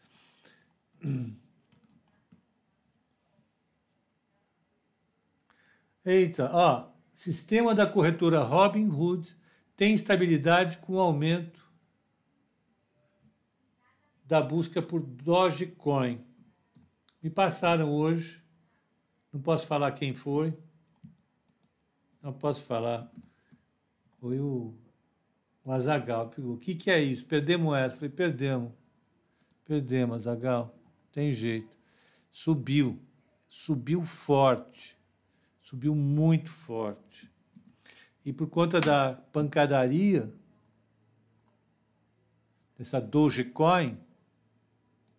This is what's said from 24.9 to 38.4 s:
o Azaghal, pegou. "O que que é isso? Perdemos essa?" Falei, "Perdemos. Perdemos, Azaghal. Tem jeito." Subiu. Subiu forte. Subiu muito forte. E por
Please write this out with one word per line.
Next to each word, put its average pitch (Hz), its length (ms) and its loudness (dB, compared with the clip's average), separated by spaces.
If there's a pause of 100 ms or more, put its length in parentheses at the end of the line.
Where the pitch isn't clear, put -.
o 131 80 -8
Azaghal, 123 580 -2
pegou. 123 240 -8
"O 120 60 -10
que 185 160 -8
que 180 160 -2
é 165 100 4
isso? 131 240 -2
Perdemos 156 500 0
essa?" 131 200 0
Falei, 143 160 -10
"Perdemos. 135 600 -2 (920)
Perdemos, 123 640 -2
Azaghal. 120 500 -4 (340)
Tem 147 220 -2
jeito." 113 420 -4 (540)
Subiu. 135 720 -2 (460)
Subiu 151 560 -4
forte. - 920 0 (640)
Subiu 139 340 -4
muito 151 560 2
forte. - 800 -10 (920)
E 139 80 -10
por 151 160 -6